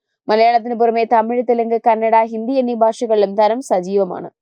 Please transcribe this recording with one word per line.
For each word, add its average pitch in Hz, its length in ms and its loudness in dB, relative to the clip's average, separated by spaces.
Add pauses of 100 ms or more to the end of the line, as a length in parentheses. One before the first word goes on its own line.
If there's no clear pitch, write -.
(280)
മലയാളത്തിന് 226 460 2
പുറമെ 226 300 0
തമിഴ്, 233 380 0
തെലുങ്ക്, 233 360 -2
കന്നഡ, 220 460 2
ഹിന്ദി 226 280 -6
എന്നീ 247 220 0
ഭാഷകളിലും 220 600 0
താരം 214 280 0
സജീവമാണ്. 185 640 -2 (140)